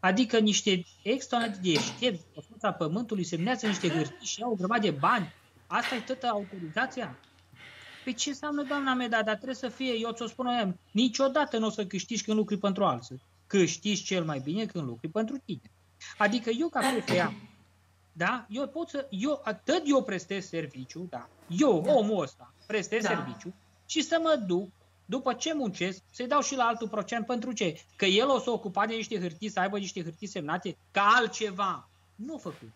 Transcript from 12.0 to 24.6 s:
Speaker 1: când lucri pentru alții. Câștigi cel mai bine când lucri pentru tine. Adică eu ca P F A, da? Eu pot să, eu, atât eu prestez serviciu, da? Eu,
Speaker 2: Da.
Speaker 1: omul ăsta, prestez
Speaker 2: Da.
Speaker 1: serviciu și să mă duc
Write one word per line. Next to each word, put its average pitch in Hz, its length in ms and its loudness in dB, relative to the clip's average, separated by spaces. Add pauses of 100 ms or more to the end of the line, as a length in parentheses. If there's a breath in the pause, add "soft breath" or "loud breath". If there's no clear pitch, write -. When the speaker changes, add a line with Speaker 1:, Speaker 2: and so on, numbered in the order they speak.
Speaker 1:
când 214 120 2
lucri 208 200 2
pentru 196 280 0
alții. 127 380 -2 (240)
Câștigi 190 580 2
cel 180 200 0
mai 151 200 -4
bine 185 200 -2
când 160 240 -4
lucri 117 200 -8
pentru 220 360 -2
tine. - 260 -8 (480 loud breath)
Adică 214 320 2
eu 262 180 0
ca 269 120 -2
P 247 300 0
F 180 100 4
A, 165 120 0 (800)
da? 220 360 0
Eu 247 180 -4
pot 320 220 -6
să, 277 220 -6
eu, 269 340 -2
atât 277 400 0
eu 277 180 4
prestez 196 460 -6
serviciu, 156 640 -8
da? 120 160 -10 (200)
Eu, 185 400 4
Speaker 2:
Da. 285 60 6
Speaker 1:
omul 214 300 4
ăsta, - 300 -10 (140)
prestez 214 360 -2
Speaker 2:
Da. 208 60 0
Speaker 1:
serviciu 165 460 -4 (320)
și 311 160 0
să 330 200 2
mă 320 240 4
duc 180 220 2 (420)